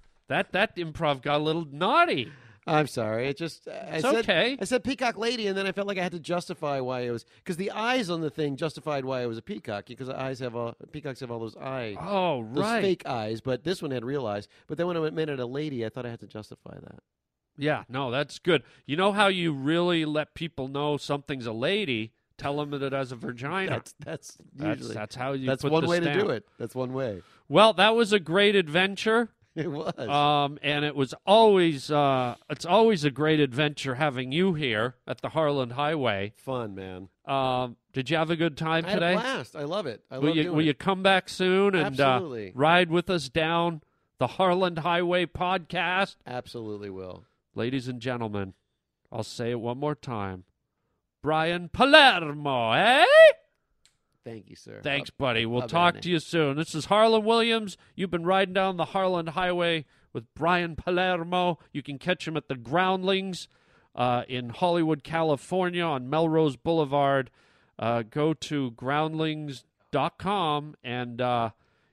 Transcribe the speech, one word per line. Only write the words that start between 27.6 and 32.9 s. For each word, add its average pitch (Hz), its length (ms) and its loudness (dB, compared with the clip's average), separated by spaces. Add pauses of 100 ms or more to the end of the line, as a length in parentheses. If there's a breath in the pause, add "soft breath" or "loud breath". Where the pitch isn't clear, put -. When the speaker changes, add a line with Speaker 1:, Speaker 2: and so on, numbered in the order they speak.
Speaker 1:
that 208 200 4
was 226 180 2
a 208 60 4
great 196 380 4
adventure. 196 760 0
Speaker 2:
<laughs> - 40 -20 (160)
It 160 160 -4
was. 160 260 -6 (120)
Speaker 1:
Um, 147 540 2
and 147 200 0
it 147 140 -2
was 135 160 0 (140)
always, 190 640 6
uh, 135 460 2 (120)
it's 151 160 -8
always 196 400 6